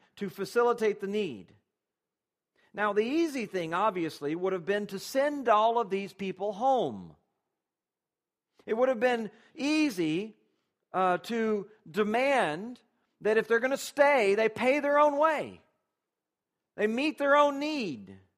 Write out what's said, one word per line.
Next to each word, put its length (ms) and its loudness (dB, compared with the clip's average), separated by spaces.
to 120 -6
facilitate 680 0
the 80 -6
need. 460 -6
Now, 200 -2
the 80 2
easy 440 -2
thing, 280 -6
obviously, 600 -2
would 180 -2
have 120 -6
been 220 -2
to 120 -10
send 480 -2
all 320 4
of 100 -2
these 240 -4
people 380 -6
home. 640 -2
It 100 -2
would 140 2
have 100 0
been 320 0
easy, 800 0
uh, 260 2
to 480 -2
demand 920 0
that 160 2
if 100 2
they're 120 2
gonna 180 0
stay, 580 4
they 140 2
pay 300 2
their 200 2
own 180 4
way, 440 0
they 120 0
meet 300 -2
their 180 4
own 240 4
need, 560 -6